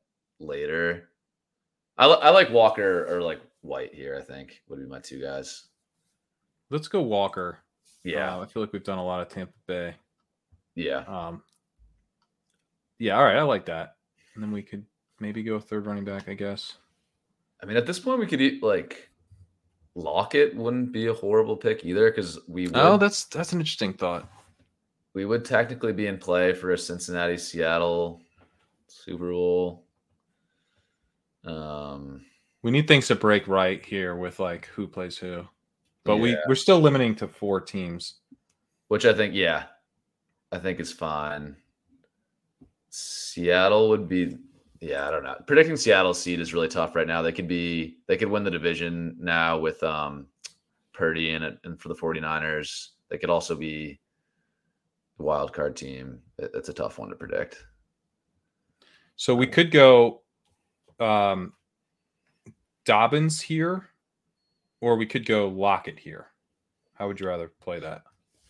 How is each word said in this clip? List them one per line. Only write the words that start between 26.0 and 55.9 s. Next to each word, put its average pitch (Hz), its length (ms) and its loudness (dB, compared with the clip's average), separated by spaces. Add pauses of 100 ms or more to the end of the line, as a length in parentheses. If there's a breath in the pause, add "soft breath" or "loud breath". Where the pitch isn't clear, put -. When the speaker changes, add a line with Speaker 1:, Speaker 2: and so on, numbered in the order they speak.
Speaker 1:
in 98 100 -4
play 90 360 2
for 92 180 -4
a 87 60 2
Cincinnati-Seattle 85 1400 -2 (640)
Super 90 440 -10
Bowl. 90 540 0 (1600)
Um, 73 800 -12 (380)
Speaker 2:
We 117 60 0
need 147 180 4
things 143 200 6
to 113 80 2
break 104 320 2
right 95 360 0
here 92 320 -6
with, 90 240 -8
like, 87 280 -6
who 101 200 -10
plays 90 300 -10
who. 90 300 -12 (560)
But 107 140 4
we, 117 160 4
Speaker 1:
Yeah. - 140 -2
Speaker 2:
we're 131 80 2
still 180 240 6
limiting 135 360 4
to 101 120 -8
four 98 320 -4
teams. 87 600 -10 (680)
Speaker 1:
Which 107 180 0
I 110 80 8
think, 104 200 0
yeah, 85 320 0 (840)
I 92 80 -8
think 87 200 -4
is 82 120 -10
fine. 76 640 -8 (1300)
Seattle 92 1000 2
would 104 180 0
be, 90 300 -2 (420)
yeah, 71 280 -6
I 76 40 -4
don't 76 120 -4
know. 67 240 -12
Predicting 156 300 6
Seattle's 95 440 4
seed 87 180 -4
is 82 140 -6
really 85 140 0
tough 80 280 -4
right 80 120 0
now. 82 160 -2
They 82 80 0
could 90 160 -6
be, 85 500 -4 (100)
they 95 100 2
could 104 120 -2
win 104 140 -2
the 98 80 -2
division 85 680 -4
now 82 380 0
with, 78 240 -4
um, 73 460 -6 (640)
Purdy 80 380 -2
in 80 100 -6
it, 78 220 -8
and 85 180 -14
for - 60 -16
the 80 80 -10
forty-niners, 78 960 -6 (180)
they 78 80 -8
could 85 120 -4
also 85 260 -2
be 76 440 -10 (1160)
the - 60 -12
wild 73 300 -2
card 73 220 -4
team. 65 460 -14 (160)